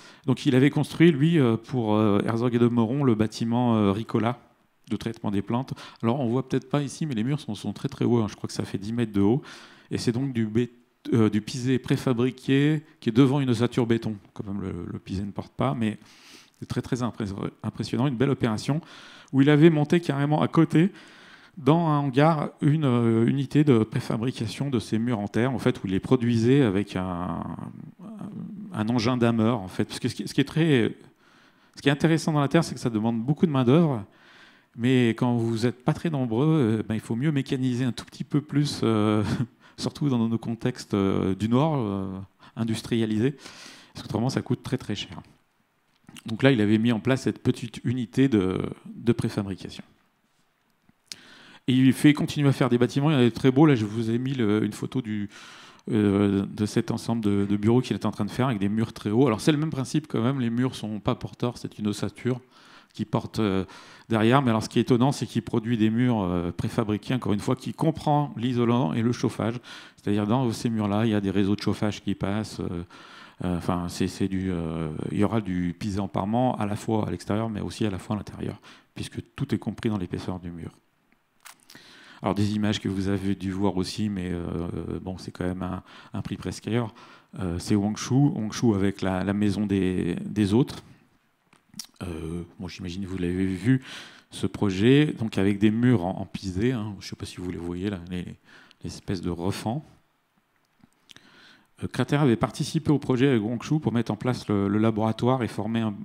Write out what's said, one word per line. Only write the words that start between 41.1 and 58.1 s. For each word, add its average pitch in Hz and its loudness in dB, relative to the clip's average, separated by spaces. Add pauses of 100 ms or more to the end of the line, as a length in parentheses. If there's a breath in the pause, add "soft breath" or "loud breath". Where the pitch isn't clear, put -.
du 107 -2
Nord, 147 2
euh, 98 -4 (480 loud breath)
industrialisés, 113 -2 (560 loud breath)
parce - -14
qu'autrement, 117 -2
ça 107 -2
coûte - -4
très - -6
très - -8
cher. - -12 (1040)
Donc 110 -6
là, 135 8
il 113 4
avait 107 4
mis 117 4
en 107 0
place 127 0
cette - -2
petite - -4
unité 127 0
de, 92 2 (280)
de 117 -2
préfabrication. - -4 (1800 loud breath)
Et 123 4
il 131 6
fait 151 6
continuer 147 2
à 135 4
faire 131 2
des 120 4
bâtiments, 139 2
il 160 2
y - 4
en 127 4
a 123 6
des 117 6
très 131 2
beaux. 147 8
Là, 147 6
je 110 0
vous 110 -4
ai 117 0
mis 131 -4
le, 110 2
une 107 -2
photo 127 -6
du, 107 -6 (640 loud breath)
euh, 101 4
de 104 -4
cet - -2
ensemble 117 -2
de, 101 2
de 104 0
bureaux 113 4
qu'il 123 -2
est 95 -6
en 110 2